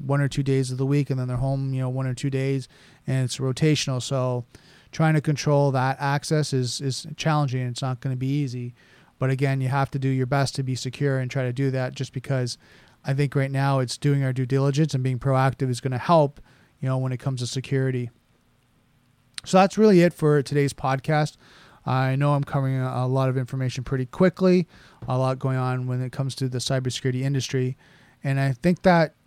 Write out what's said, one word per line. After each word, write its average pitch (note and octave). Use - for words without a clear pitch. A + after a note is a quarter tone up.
one C#3
or C#3+
two C#3+
days C3+
of B2+
the C3+
week, C#3+
and C3+
then B2+
they're B2
home, C3+
you C3
know, C3
one C3
or B2+
two C#3
days, C3+
and C3
it's -
rotational. C3
So B2+
trying D#3+
to D3+
control C#3+
that C3
access C#3+
is, B2+
is C3+
challenging. C#3+
It's A#2+
not C3
gonna C3
be C3
easy. B2+
But C3
again, C3+
you B2+
have C3+
to C#3+
do C3+
your C3
best C#3
to C#3
be B2+
secure C3
and B2+
try C3+
to B2
do C3+
that, C3
just -
because B2+
I C#3
think C#3
right C3+
now C#3
it's B2+
doing C#3
our C3
due B2+
diligence C#3
and C3
being B2+
proactive C3
is A#2+
gonna B2+
help, D3+
you C3
know, C3
when C3
it B2
comes C3
to B2
security. C3
So F#3
that's F#3+
really G#3
it F3
for D3
today's C#3+
podcast. D3
I C3
know D3
I'm C#3+
covering C3+
a, B2+
a -
lot C3
of C3
information C3
pretty B2+
quickly, F#3
a B2+
lot C3
going C3
on B2+
when B2+
it B2
comes C3+
to C3
the B2+
cybersecurity C3
industry. C3
And C#3
I C3+
think F3
that E3+